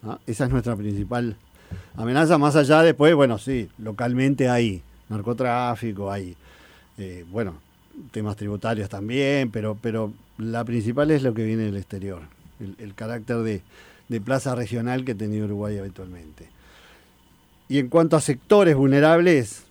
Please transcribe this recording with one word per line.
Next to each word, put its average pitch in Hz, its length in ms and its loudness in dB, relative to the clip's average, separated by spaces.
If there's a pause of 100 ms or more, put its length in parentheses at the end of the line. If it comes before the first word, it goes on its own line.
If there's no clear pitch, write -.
¿Ah? 107 240 -12
Esa 120 180 -2
es 123 60 -2
nuestra 120 240 0
principal 104 600 -4 (600)
amenaza, 151 420 2
más 143 180 2
allá 151 280 6
después, 160 320 6
bueno, 127 240 4
sí, 123 300 -6 (100)
localmente 123 680 0
hay 117 320 0 (280)
narcotráfico, 113 1000 -4
hay, 95 240 -8 (640)
eh, 90 320 -14
bueno, 98 240 -6 (560)
temas 104 240 -6
tributarios 104 520 -6
también, 127 600 -2
pero, 107 320 -4
pero 110 320 -4 (240)
la 113 260 -6
principal 120 480 -2
es 143 120 2
lo 123 100 0
que 113 120 -4
viene 110 180 -2
del 101 140 -4
exterior, 95 440 -10 (380)
el, 98 180 -12
el 101 160 -16
carácter 113 440 -6
de, 110 240 -4 (480)
de 117 120 -4
plaza 127 320 -2
regional 120 520 -4
que 127 80 -4
ha - 20 -4
tenido 107 300 -4
Uruguay 104 340 -4
habitualmente. 90 680 -16 (1160)
Y 131 120 0
en 127 80 -2
cuanto 165 280 4
a 151 60 4
sectores 170 540 4
vulnerables 143 960 4